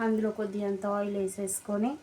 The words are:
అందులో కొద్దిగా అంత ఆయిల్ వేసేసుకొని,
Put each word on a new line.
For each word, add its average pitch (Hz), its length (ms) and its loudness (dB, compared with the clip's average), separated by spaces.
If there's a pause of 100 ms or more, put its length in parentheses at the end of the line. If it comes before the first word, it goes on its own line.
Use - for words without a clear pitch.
అందులో 220 340 4
కొద్దిగా 208 340 -2
అంత 196 140 -2 (120)
ఆయిల్ 202 240 0
వేసేసుకొని, 202 680 0 (140)